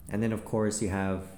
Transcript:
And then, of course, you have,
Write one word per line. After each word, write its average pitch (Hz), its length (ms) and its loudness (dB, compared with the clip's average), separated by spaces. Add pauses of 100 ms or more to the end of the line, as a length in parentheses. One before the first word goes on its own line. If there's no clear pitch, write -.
And 104 140 0
then, 113 100 2
of 107 140 -4
course, 107 340 2
you 107 80 0
have, 95 360 0 (140)